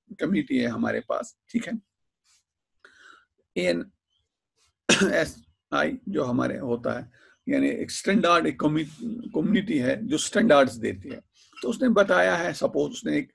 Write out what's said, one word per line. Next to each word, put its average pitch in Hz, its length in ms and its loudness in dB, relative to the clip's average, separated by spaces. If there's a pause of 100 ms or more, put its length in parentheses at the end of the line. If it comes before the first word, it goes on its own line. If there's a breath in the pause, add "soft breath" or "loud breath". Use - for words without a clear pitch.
(140)
community 143 440 0
है 120 80 2
हमारे 113 340 -2
पास, - 360 -6 (140)
ठीक - 180 -4
है। 226 120 -6 (1800 loud breath)
एएनएसआई - 2500 -2 (100)
जो 147 160 -2
हमारे 123 340 -2
होता 120 400 -4
है, 123 120 -14 (380 soft breath)
यानी 139 200 2
एक - 220 -6
standard, 170 560 2
एक - 140 -4
कम्यु-, - 760 -4
community 190 440 0
है 127 280 0
जो 143 120 0
standards 135 560 4
देती 107 340 -6
है। - 120 -12 (420 soft breath)
तो 247 60 -2
उसने 247 200 0
बताया 185 480 4
है, 170 180 -2
suppose 147 380 -2
उसने - 260 -4
एक, - 160 -6